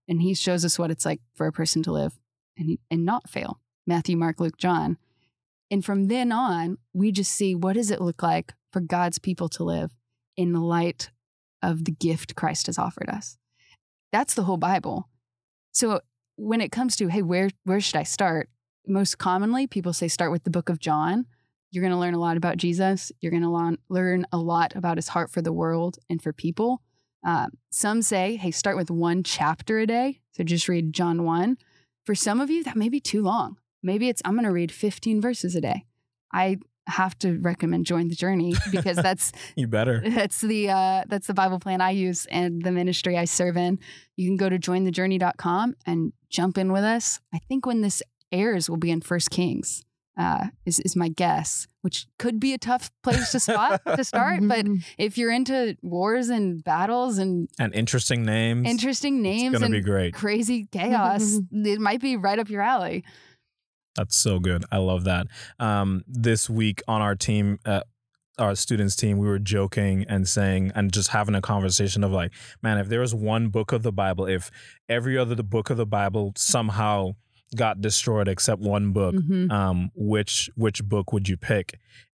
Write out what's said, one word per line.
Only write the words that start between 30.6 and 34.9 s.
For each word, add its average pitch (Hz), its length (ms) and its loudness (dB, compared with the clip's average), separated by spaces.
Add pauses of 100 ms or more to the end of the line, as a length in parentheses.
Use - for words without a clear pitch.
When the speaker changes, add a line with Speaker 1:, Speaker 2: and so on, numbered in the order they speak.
Speaker 1:
read 170 240 0
John 170 320 0
one. 175 340 0 (480)
For 208 80 0
some 214 260 0
of 277 100 -2
you, 330 140 0
that 240 120 -6
may 220 120 2
be 269 120 -2
too - 220 -2
long. 196 360 -2 (240)
Maybe 208 260 0
it's, - 160 -2
"I'm 196 120 0
gonna 220 160 2
read 170 200 0
fifteen 214 480 -2